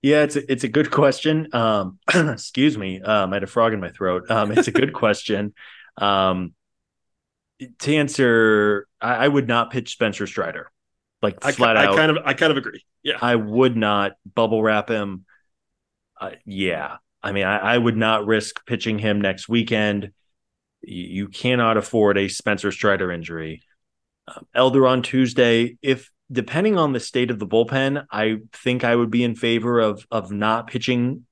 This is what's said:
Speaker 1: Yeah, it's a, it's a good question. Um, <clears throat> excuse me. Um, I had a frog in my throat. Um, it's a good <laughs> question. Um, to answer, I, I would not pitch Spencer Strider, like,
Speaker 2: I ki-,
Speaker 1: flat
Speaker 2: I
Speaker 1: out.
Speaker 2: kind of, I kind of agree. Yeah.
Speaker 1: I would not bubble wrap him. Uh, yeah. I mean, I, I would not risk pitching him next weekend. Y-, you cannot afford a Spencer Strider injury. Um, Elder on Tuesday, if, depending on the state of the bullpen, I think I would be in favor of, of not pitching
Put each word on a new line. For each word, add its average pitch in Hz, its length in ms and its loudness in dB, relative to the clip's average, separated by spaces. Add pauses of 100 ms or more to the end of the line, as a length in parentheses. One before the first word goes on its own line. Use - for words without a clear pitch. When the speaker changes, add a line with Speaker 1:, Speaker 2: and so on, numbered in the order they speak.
Speaker 1:
Yeah, 147 220 4
it's 147 120 -2
a, 135 160 -4
it's 123 120 -4
a 127 60 -2
good 151 220 0
question. 156 600 0
Um, 107 520 0
<clears throat> - 80 0
excuse 143 640 0
me. 95 240 -8
Um, 101 300 0
I 98 60 -4
had 98 60 -4
a 95 40 -10
frog 113 260 2
in 107 60 -4
my 90 100 -8
throat. 90 420 -4
Um, 107 200 0
it's 302 160 2
a 117 40 -4
good - 220 0
<laughs> - 100 -4
question. 104 500 -2 (440)
Um, 95 560 0 (1300)
to 147 160 0
answer, 113 920 2 (140)
I, 117 240 0
I - 20 2
would 143 200 0
not 117 240 0
pitch 123 200 -8
Spencer 104 360 -4
Strider, - 440 -8 (500)
like, 101 240 -4
Speaker 2:
I 139 60 0
ki-, 135 60 -4
Speaker 1:
flat 117 200 4
Speaker 2:
I 101 100 6
Speaker 1:
out. 98 100 4
Speaker 2:
kind 156 140 4
of, 151 140 2
I 139 80 0
kind 156 180 2
of 139 60 2
agree. 117 260 -10 (200)
Yeah. 139 180 -4
Speaker 1:
I 120 140 2
would 117 400 2
not 104 380 0 (200)
bubble 113 300 0
wrap 107 260 0
him. 101 360 -6 (920)
Uh, 98 120 -10 (140)
yeah. 90 520 -6 (240)
I 104 120 -6
mean, 98 120 -2
I, 98 120 0
I 104 200 0
would 117 200 2
not 110 280 0
risk 107 400 -2
pitching 110 340 -4
him 104 200 0
next 98 300 -4
weekend. 107 540 0
Y-, 101 80 -14 (800)
you 90 360 -8
cannot 117 500 0
afford 104 400 2
a 98 120 0
Spencer 101 420 -4
Strider 95 400 0
injury. 82 500 -10 (680)
Um, - 180 -20 (100)
Elder 131 320 4
on 127 140 2
Tuesday, 120 800 2
if, 131 280 -2 (220)
depending 165 460 0
on 151 160 2
the 123 80 -2
state 123 300 -2
of 110 80 -4
the 104 80 -6
bullpen, 135 640 0
I 110 280 -2 (160)
think 123 320 -2
I 120 100 4
would 120 160 2
be 120 120 2
in 117 120 0
favor 117 440 0
of, 107 320 -2
of 101 200 -4
not 113 360 0
pitching 123 640 -2